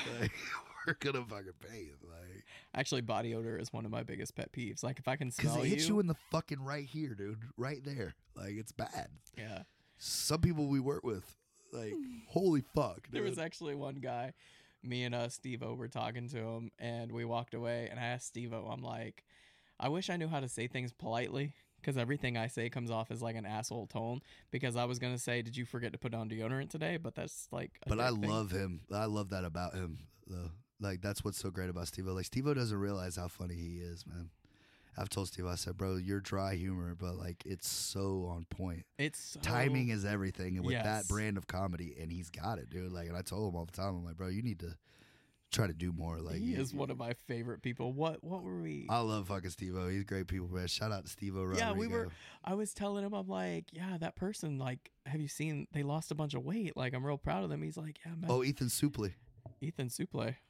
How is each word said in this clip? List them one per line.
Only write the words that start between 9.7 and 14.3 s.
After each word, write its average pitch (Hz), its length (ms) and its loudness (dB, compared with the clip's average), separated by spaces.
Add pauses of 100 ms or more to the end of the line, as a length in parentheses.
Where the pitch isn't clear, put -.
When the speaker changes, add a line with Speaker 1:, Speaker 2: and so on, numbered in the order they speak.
Speaker 1:
Some - 420 2
people 165 280 6
we 139 120 6
work 139 240 2
with, 98 320 -2 (360)
like, 110 220 -4 (160)
Speaker 2:
<laughs> 233 180 -14
Speaker 1:
holy 170 340 6 (120)
fuck, 117 360 2
Speaker 2:
There - 120 0
was - 140 2
Speaker 1:
dude. 160 80 -2
Speaker 2:
actually 160 300 -4
one 139 220 -4
guy, 127 360 -2 (500)